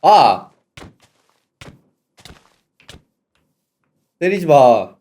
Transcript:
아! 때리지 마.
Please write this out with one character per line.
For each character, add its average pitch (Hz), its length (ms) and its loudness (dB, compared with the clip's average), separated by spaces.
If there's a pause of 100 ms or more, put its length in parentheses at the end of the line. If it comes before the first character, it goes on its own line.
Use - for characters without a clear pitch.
아! 156 500 0 (3750)
때리지 180 260 -6
마. 123 560 0